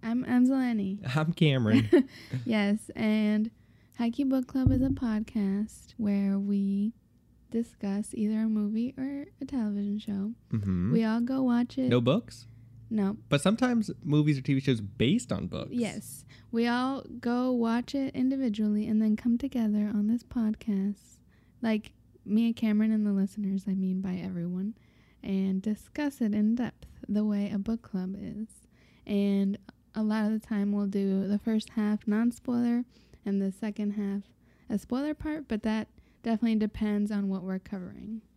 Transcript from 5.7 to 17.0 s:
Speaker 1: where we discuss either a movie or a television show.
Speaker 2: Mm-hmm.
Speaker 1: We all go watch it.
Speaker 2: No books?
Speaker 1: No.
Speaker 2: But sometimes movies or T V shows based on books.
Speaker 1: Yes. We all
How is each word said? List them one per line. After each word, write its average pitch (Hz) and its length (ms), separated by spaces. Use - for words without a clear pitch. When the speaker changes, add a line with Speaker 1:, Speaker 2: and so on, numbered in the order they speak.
Speaker 1:
where 196 420
we 202 540
discuss 214 600
either 220 280
a 220 80
movie 220 500
or 277 280
a 285 60
television 208 520
show. 202 340
Speaker 2:
Mm-hmm. 95 400
Speaker 1:
We 226 120
all 220 160
go 262 220
watch 247 360
it. 262 100
Speaker 2:
No 247 140
books? - 440
Speaker 1:
No. 214 260
Speaker 2:
But - 100
sometimes 233 500
movies 147 360
or 131 40
T 143 120
V 135 60
shows 135 220
based 147 500
on 104 140
books. - 260
Speaker 1:
Yes. - 540
We 233 140
all 254 360